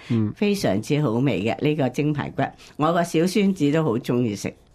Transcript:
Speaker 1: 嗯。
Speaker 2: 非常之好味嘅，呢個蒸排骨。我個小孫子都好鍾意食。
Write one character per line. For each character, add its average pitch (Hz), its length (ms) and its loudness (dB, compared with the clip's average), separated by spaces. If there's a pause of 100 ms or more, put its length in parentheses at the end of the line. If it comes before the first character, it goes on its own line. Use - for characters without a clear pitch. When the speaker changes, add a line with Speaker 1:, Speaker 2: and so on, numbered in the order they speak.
(100)
Speaker 1:
嗯。 110 260 0
Speaker 2:
非 208 180 0
常 107 280 0
之 147 180 0
好 135 120 2
味 117 320 0
嘅， 113 200 -2
呢 151 120 2
個 135 120 0
蒸 151 240 -2
排 143 160 -4
骨。 - 140 -4 (340)
我 156 160 0
個 175 100 2
小 170 240 0
孫 196 280 2
子 143 180 2
都 160 100 2
好 127 140 0
鍾 123 240 0
意 107 160 0
食。 - 160 -6 (220)